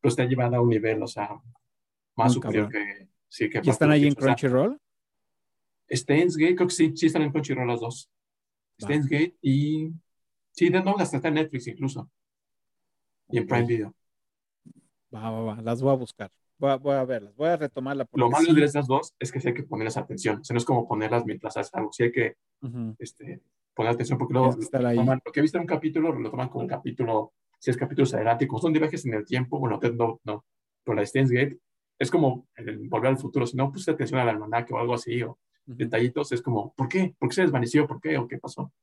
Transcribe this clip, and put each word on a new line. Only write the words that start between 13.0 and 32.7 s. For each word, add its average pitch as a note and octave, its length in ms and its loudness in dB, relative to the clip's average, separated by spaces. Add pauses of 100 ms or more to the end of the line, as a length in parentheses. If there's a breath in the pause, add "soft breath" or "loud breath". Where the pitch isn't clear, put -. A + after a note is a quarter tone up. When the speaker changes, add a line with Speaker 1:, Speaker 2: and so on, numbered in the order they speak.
Speaker 1:
Y A#2 80 0
en A2+ 60 0
Speaker 2:
Ok. - 60 -10
Speaker 1:
Prime A#2+ 160 4
Video. A2 280 -2 (1200)
Speaker 2:
Va, A2+ 160 -8
va, A2 100 -6 (140)
va, A2+ 80 -12
las A#2 200 -2
voy C3+ 100 4
a C3 40 4
buscar. A2+ 340 -10 (280)
Voy C#3 120 0
a, C3+ 60 2
voy C#3 180 0
a C3+ 100 0
verlas, A2 320 -6
voy D3+ 120 -2
a E3+ 80 2
retomarla C#3 480 -6
porque - 160 -4
Speaker 1:
Lo B2 100 6
malo D#3 220 4
Speaker 2:
sí. - 20 8
Speaker 1:
de D3 120 8
estas C#3+ 220 0
dos C3+ 320 0
es B2 120 -6
que C3+ 80 -4
sí B2+ 80 -2
hay A#2 60 -2
que - 80 -8
ponerles A2 340 -6
atención. G#2 440 -4
O - 40 -20
sea, - 100 -8
no A#2+ 40 4
es A#2+ 80 0
como A#2+ 200 2
ponerlas A2+ 380 0
mientras G#2+ 320 -8
haces G#2 180 -6
algo. G#2+ 180 -6
Sí - 100 -2
hay A#2 100 2
que, A2+ 240 -2 (240)
Speaker 2:
Ujú. A#2 380 -8
Speaker 1:
este, A#2+ 420 -16 (340)
poner A2+ 180 0
atención A#2+ 260 -2
porque B2 160 -4
luego B2+ 140 6
Speaker 2:
Tienes A#2 200 -2
que - 80 -4
estar B2 80 2
ahí. A#2+ 120 2
Speaker 1:
toman, B2+ 280 2
lo A#2 80 -10
que C#3+ 80 0
viste D#3+ 160 2
en F3 60 0
un E3 60 -4
capítulo, D#3+ 440 0
lo A#2+ 180 -4
toman B2+ 180 -4
como B2 160 -6
un A#2+ 40 -8
capítulo, A#2+ 640 -4 (280)
seis A#2+ 160 0
capítulos C3+ 360 0
adelante. A#2 320 2
Y C#3+ 40 -4
como - 120 -4
son E3 140 0
de D#3 60 4
viajes D3+ 260 -2
en A#2 80 -4
el G#2 100 -2
tiempo, B2+ 360 -4
bueno, A#2 180 -2
Death A#2 160 0
Note A2+ 300 -2
no, G#2 200 -8 (400)
pero A2 120 -2
la G#2+ 60 2
de G2+ 40 0
Steins C3+ 240 2
Gate B2+ 280 0 (400)
es C3 120 -2
como C3+ 360 2 (100)
el A2 320 -10